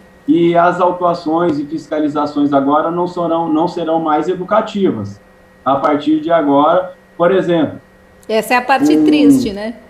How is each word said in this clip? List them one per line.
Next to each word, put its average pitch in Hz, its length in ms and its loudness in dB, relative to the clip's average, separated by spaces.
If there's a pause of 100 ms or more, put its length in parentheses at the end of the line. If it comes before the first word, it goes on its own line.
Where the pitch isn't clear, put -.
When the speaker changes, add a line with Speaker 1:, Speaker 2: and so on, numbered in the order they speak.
(280)
Speaker 1:
E 170 280 2
as 175 240 2
autuações 175 760 0
e 147 60 -6
fiscalizações 147 880 -2
agora 143 360 2
não 175 200 -2
serão, 165 440 -2
não 160 140 0
serão 165 320 -4
mais 160 300 -2
educativas. 180 920 -4 (440)
A 135 100 0
partir 151 460 0
de 156 100 -6
agora, 156 640 2 (220)
por 175 160 2
exemplo, 170 480 0 (480)
Speaker 2:
Essa 220 260 0
é - 40 4
a 247 40 0
parte 285 340 2
Speaker 1:
um 302 80 2
Speaker 2:
triste, 285 480 4
né? 214 220 -8 (160)